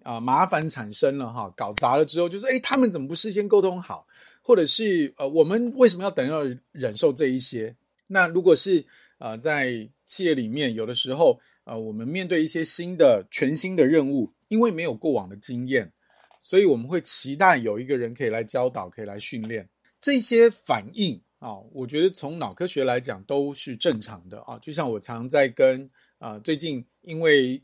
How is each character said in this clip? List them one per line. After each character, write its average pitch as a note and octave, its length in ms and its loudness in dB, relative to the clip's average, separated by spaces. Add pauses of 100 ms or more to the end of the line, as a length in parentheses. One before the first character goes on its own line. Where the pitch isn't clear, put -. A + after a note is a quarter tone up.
啊， A#2 160 -8
麻 C3+ 260 2
烦 D#3+ 220 -2
产 G#2+ 240 -10
生 C#3 260 0
了 A#2 140 -8
哈， G#2 240 -10
搞 G#2+ 160 -6
砸 B2 240 2
了 D#3 80 4
之 D#3 160 -4
后， F3 80 0
就 F#3+ 100 -10
是 A#3 80 -8
，“哎， B3+ 140 0
他 - 160 0
们 B3+ 160 6
怎 D#3+ 80 -6
么 C3+ 80 -8
不 E3 80 -6
事 G#3+ 160 -2
先 G3+ 160 -2
沟 G3+ 120 6
通 F3+ 220 -2
好？” - 240 -14 (400)
或 B3 80 8
者 E3+ 100 4
是 F3 540 0
，“呃， C#3 100 -4
我 D#3 140 4
们 A#3 320 2
为 B3+ 140 8
什 F3 80 2
么 F#3+ 80 -8
要 G3+ 80 -2
等 C3+ 160 -2
要 D3+ 160 -2 (260)
忍 B2 260 -6
受 D3 160 4
这 C#3 140 0
一 C3 100 0
些？” A#2+ 380 -6 (320)
那 F#3+ 220 2
如 E3+ 120 0
果 E3+ 140 6
是， F3 300 2 (340)
呃， A2+ 200 -10
在 B2+ 500 -2 (160)
企 - 200 -8
业 D#3 120 4
里 A#2+ 100 -2
面， B2+ 260 -2
有 A2 140 -6
的 A#2+ 80 -8
时 C3 180 -2
候， C#3+ 280 4 (240)
呃， A#2+ 120 -10
我 A2 140 -8
们 A2+ 160 -8
面 F3 220 -6
对 D#3+ 160 2
一 - 20 -2
些 E3 180 -4
新 F3 320 -2
的、 B2 320 6
全 C#3+ 280 0
新 F#3 180 0
的 C#3+ 140 4
任 D3 240 4
务， B2+ 180 0 (160)
因 A3 140 0
为 A#3 100 4
没 E3 140 -6
有 C3+ 100 -4
过 D#3 160 -4
往 G2+ 180 -2
的 G2 60 -16
经 B2 320 -8
验， B2 240 -2 (480)
所 - 220 2
以 G#3 40 4
我 D3 120 4
们 A#2 100 -8
会 E3 140 -4
期 - 340 -4
待 F3 220 4
有 A2 200 -4
一 B2 80 -8
个 C3 140 -2
人 A#2 160 -6
可 C#3 100 -6
以 A#2 40 0
来 A2+ 160 -4
教 B2 260 -2
导、 G2+ 180 -10
可 A2 140 -14
以 - 20 -10
来 G2+ 140 -12
训 A2+ 300 -8
练。 A2 200 -10 (320)
这 C#4 200 2
些 A#3 280 4
反 A#2 440 -2
应， F#3 280 -4 (200)
啊， A2 180 -14 (140)
我 C3 120 -10
觉 C#3+ 160 -4
得 F#3 80 4
从 E3 300 -8
脑 G#2+ 160 -8
科 F3 100 -6
学 C#3+ 200 -2
来 B2 160 0
讲 A#2 240 -10
都 C#3+ 280 -2
是 C3+ 220 -10
正 A#2 260 0
常 G2 280 -16
的， G#2 140 -18
啊。 A#2 180 -16
就 D#3 120 -16
像 C#3+ 160 -4
我 G#2+ 120 -6
常 A#2+ 280 -12
在 C#3 200 4
跟， C3 420 2 (300)
呃， G#2+ 180 -14
最 D3+ 180 -4
近 C#3+ 280 -8 (180)
因 D#3+ 160 -12
为 C#3 460 4